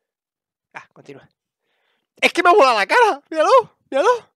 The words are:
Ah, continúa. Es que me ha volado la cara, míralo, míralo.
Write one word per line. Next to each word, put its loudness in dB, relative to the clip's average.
Ah, -20
continúa. -20
Es -4
que -4
me 2
ha 4
volado 2
la -2
cara, 0
míralo, -2
míralo. -2